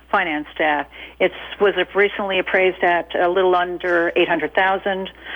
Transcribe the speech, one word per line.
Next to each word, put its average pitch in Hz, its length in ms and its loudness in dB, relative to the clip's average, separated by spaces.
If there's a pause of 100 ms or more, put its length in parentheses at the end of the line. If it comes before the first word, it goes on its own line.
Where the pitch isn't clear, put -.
finance 160 440 -2
staff. 147 340 0 (320)
It 180 140 2 (260)
was 196 140 4 (200)
recently 196 460 0
appraised 185 440 0
at 175 320 0
a 175 120 2
little 185 260 2
under 175 640 0
eight 170 140 2
hundred 156 240 -2
thousand. 190 560 0 (260)